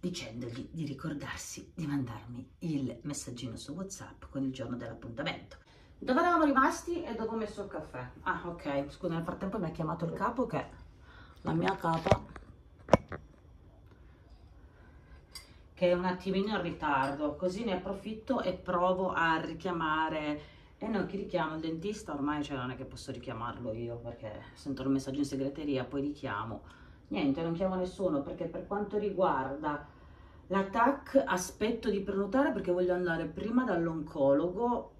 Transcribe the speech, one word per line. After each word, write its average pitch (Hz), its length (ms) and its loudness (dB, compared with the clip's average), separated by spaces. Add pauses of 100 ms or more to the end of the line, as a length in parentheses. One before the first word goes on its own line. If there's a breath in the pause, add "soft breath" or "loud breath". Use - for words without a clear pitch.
dicendogli 120 720 -6
di 160 120 -4
ricordarsi - 920 -8
di 160 100 -2
mandarmi 123 720 -4
il 139 420 -2
messaggino 131 520 -6
su - 200 -10
WhatsApp - 540 -10
con 135 140 -4
il 131 100 0
giorno 123 220 -4
dell'appuntamento. - 840 -6 (380 loud breath)
Dove 254 220 4
eravamo 339 240 6
rimasti 302 640 4
e 226 100 -4
dopo 220 200 -2
ho - 20 0
messo 208 260 -4
il - 60 -6
caffè? 151 360 -8 (180)
Ah, 180 240 0
ok, 147 420 -2
scusa, 170 260 -2
nel 165 80 0
frattempo 190 380 -2
mi 170 60 0
ha 160 40 0
chiamato 165 340 -2
il 165 80 0
capo, 240 340 2
che 143 200 -2 (760 loud breath)
la 160 100 0
mia 180 240 4
capa, 165 440 4 (3500 loud breath)
che 180 160 2
è 175 40 8
un 180 120 2
attimino 190 440 0
in 202 140 0
ritardo, 143 720 0
così 185 260 -2
ne 202 120 0
approfitto 208 680 -2
e 180 140 0
provo 180 580 2
a 160 280 4
richiamare. 156 1120 0 (280 loud breath)
Eh 208 100 -6
no, 190 180 2
chi 196 100 -6
richiamo? 165 380 0
Il 160 60 -4
dentista 165 520 -4
ormai, 147 300 0
cioè, 143 140 -4
non 127 160 -2
è 127 40 -6
che 131 80 -8
posso 127 280 -10
richiamarlo 117 600 -6
io, 117 260 -4
perché 113 560 -10
sento 135 280 -6
il 135 60 2
messaggio 135 320 2
in 143 40 4
segreteria, 135 600 0
poi 139 160 -4
richiamo. 113 640 -4 (440 loud breath)
Niente, 143 360 2
non 165 100 2
chiamo 185 240 2
nessuno, 180 460 0
perché 165 240 -6
per 165 200 -6
quanto 208 320 -2
riguarda 156 880 0 (640 loud breath)
la 190 160 2
tac 262 600 4
aspetto 214 640 0
di 196 120 2
prenotare, 202 500 2
perché 190 220 0
voglio 180 220 4
andare 170 320 0
prima 220 380 0
dall'oncologo 170 1400 2